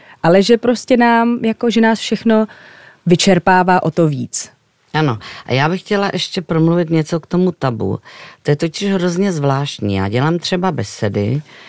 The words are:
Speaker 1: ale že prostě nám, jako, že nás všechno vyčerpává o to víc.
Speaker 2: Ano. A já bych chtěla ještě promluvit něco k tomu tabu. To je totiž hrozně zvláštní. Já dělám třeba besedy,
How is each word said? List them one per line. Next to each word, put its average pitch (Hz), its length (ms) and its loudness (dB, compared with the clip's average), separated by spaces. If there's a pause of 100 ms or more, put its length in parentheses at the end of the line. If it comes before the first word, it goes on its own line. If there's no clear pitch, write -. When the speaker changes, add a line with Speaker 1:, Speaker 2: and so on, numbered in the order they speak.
(260)
Speaker 1:
ale 185 180 6
že 226 140 4
prostě 240 400 0
nám, 233 480 2
jako, 226 240 -2
že 226 120 2
nás 220 180 2
všechno 220 480 0 (580)
vyčerpává 180 800 4
o 160 80 -2
to 170 160 2
víc. 131 420 -6 (440)
Speaker 2:
Ano. 143 260 0 (260)
A - 80 -4
já 139 160 2
bych 185 120 -4
chtěla 202 320 -2
ještě - 280 -6
promluvit 165 480 0
něco 160 300 -2
k - 80 -12
tomu 180 240 0
tabu. 107 480 -4 (440)
To 147 80 0
je 147 40 2
totiž 170 380 -4
hrozně 180 380 0
zvláštní. 139 640 -2
Já 95 140 -2
dělám 147 300 0
třeba 185 320 -2
besedy, 110 680 -4 (280)